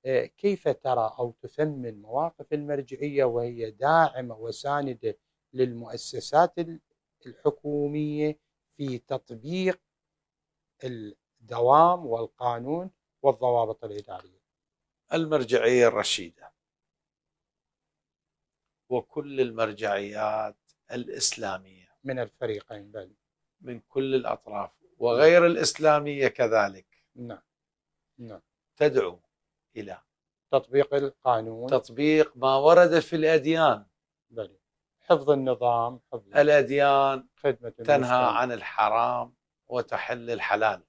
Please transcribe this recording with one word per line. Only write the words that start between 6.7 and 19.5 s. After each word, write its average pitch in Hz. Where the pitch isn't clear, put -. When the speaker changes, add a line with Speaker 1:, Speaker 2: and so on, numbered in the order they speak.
Speaker 1:
الحكومية 147
في 135
تطبيق 151
الدوام 123
والقانون 123
والضوابط 120
الإدارية؟ 101
Speaker 2:
المرجعية 123
الرشيدة 101
وكل 135
المرجعيات 107